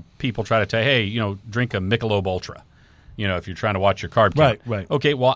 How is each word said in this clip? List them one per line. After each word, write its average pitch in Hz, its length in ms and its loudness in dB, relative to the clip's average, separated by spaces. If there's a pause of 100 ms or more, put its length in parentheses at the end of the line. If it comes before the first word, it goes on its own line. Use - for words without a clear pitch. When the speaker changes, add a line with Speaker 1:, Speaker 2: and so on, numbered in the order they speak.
(180)
Speaker 1:
people 117 260 -4
try 113 180 2
to 95 80 -2
say, 113 140 0
"Hey, 127 200 2
you 110 180 -4
know, 101 160 -4 (120)
drink 123 240 -2
a 107 40 0
Michelob 101 500 0
Ultra," - 340 -6 (540)
you 104 100 -4
know, 92 120 0
if 85 100 -8
you're 92 80 -10
trying 104 200 -2
to 95 40 -2
watch 98 220 2
your 107 80 -8
carb 107 260 4
count. - 20 -2
Speaker 2:
Right, 139 280 4
right. 104 260 -6
Speaker 1:
Okay, 147 220 2
well, 127 220 2